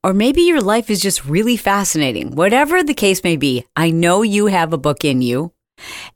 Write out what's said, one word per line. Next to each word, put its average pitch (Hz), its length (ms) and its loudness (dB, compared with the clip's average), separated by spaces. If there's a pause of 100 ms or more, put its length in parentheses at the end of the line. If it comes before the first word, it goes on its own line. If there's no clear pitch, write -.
Or 190 80 0
maybe 262 300 2
your 339 180 4
life 220 300 0
is 202 100 0
just - 240 -4
really 214 320 0
fascinating. 151 800 -2
Whatever 285 480 2
the 294 100 -2
case 190 300 0
may 170 120 0
be, 131 280 -2 (100)
I 165 160 0
know 170 300 2
you 208 260 0
have 170 280 0
a 151 40 -4
book 139 240 -4
in 131 200 0
you, 127 300 -4 (640)